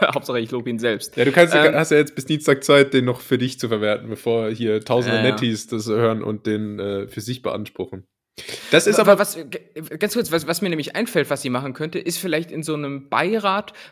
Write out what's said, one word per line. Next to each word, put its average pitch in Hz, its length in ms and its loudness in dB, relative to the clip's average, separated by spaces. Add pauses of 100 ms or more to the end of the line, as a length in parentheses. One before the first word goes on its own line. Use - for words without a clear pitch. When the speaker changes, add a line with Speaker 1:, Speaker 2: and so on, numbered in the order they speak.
Speaker 1:
ja. - 140 2
<laughs> - 0 -
Hauptsache, 127 260 -2
ich 113 100 -8
lob 123 160 -6
ihn 117 120 -4
selbst. 110 400 -2
Speaker 2:
Ja, 120 80 4
du 139 60 4
kannst, 170 220 6
Speaker 1:
Ähm, 147 200 6
Speaker 2:
hast 156 160 0
ja 151 80 6
jetzt 147 160 0
bis 139 100 -8
Dienstag 147 400 0
Zeit, 143 300 6
den 127 100 4
noch 120 160 -2
für - 160 0
dich 123 240 -4
zu 123 80 -4
verwerten, 107 400 -2
bevor 113 400 -2
hier 110 340 -2
tausende 117 360 2
Speaker 1:
Ja, 110 60 2
ja. 127 80 6
Speaker 2:
Netties 110 340 -2
das 110 200 -6
hören 113 360 2
und 107 240 -6
den, 107 340 -4
äh, 98 280 -6
für - 120 -10
sich 120 220 -8
beanspruchen. 95 640 -8 (640)
Das 165 160 6
ist 214 120 4
Speaker 1:
Aber 202 140 8
Speaker 2:
aber 190 80 6
Speaker 1:
was, 196 160 -2 (140)
g-, - 80 -10 (400)
ganz 202 160 -2
kurz, 233 180 -2
was, 156 140 -2
was 160 160 -4
mir 190 80 -2
nämlich 156 260 -6
einfällt, 185 320 -2
was 139 140 -4
sie 131 80 -4
machen 127 240 -4
könnte, 160 240 -6
ist 170 180 -6
vielleicht 165 340 -4
in 160 120 -8
so 156 100 -6
einem 139 380 -8
Beirat 196 640 -2 (180)